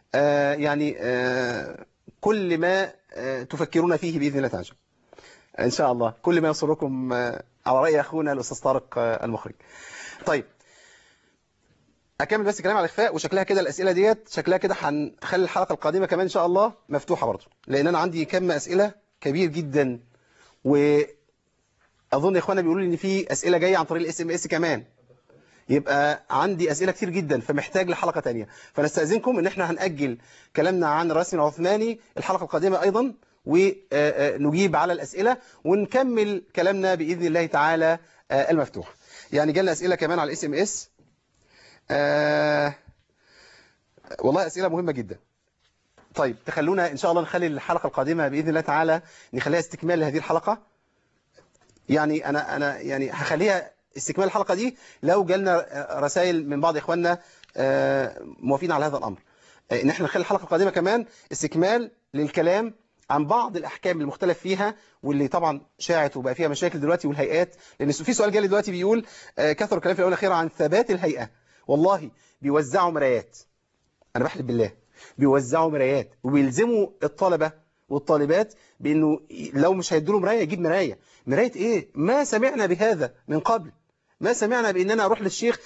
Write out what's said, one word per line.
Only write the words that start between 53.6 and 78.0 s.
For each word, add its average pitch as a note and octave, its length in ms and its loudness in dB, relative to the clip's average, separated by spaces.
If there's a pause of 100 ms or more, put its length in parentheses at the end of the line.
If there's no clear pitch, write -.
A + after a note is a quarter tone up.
استكمال F3+ 300 -2
الحلقة F#3 280 0
دي A#3+ 220 -4 (260)
لو F#3 220 2
جالنا F3 640 -2
رسائل D#3+ 580 0
من C#3+ 120 -4
بعض D#3+ 160 2
إخواننا، F3 420 0 (380)
آه، C3+ 640 0
موافقين C#3 500 -4
على D3 140 0
هذا C#3+ 120 -4
الأمر، G2+ 220 -8 (520)
آه، A#2 100 0
إن C3+ 80 2
إحنا E3 160 -2
نخلي F3+ 160 0
الحلقة F#3+ 220 -2
القادمة F3+ 260 2
كمان G3+ 360 0 (260)
استكمال F#3 600 0 (220)
للكلام E3+ 600 0 (360)
عن C#3+ 180 0
بعض A#3 300 0
الأحكام D#3+ 440 -4
المختلف E3 380 -2
فيها، G3 360 -2 (280)
واللي C#3+ 240 0
طبعًا D#3 340 0 (160)
شاعت D#3 400 0
وبقى B2+ 180 -4
فيها D#3+ 120 0
مشاكل D#3 320 -2
دلوقتي، D#3 280 0
والهيئات. C#3+ 480 -2 (240)
لأن C#3+ 120 0
في D#3+ 220 -2
سؤال G#3 180 2
جالي G3+ 160 2
دلوقتي G#3 240 0
بيقول، G3 340 0 (340)
آه، D3+ 140 2
كثر G#3 240 -2
الكلام F#3 180 0
في E3 40 -2
الآونة F3+ 160 4
الأخيرة F#3+ 180 0
عن E3 120 2
الثبات E3+ 460 0
الهيئة. D#3 380 -2 (380)
والله D#3 440 2 (300)
بيوزعوا D3+ 500 2
مرايات، C3 460 0 (800)
أنا A#2+ 80 6
بحلف D#3+ 180 -2
بالله، A#2+ 300 2 (460)
بيوزعوا C#3 540 4
مرايات C3+ 380 2 (140)
وبيلزموا D3 640 4 (160)
الطلبة D#3 480 0 (380)
والطالبات D3+ 640 2 (260)